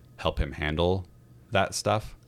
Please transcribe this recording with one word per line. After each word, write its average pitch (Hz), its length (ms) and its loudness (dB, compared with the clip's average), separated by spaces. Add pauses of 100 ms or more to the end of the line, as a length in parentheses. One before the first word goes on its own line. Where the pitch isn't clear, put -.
(180)
help - 220 -2
him 71 140 0
handle 87 520 2 (460)
that 95 240 2
stuff. - 400 -2 (120)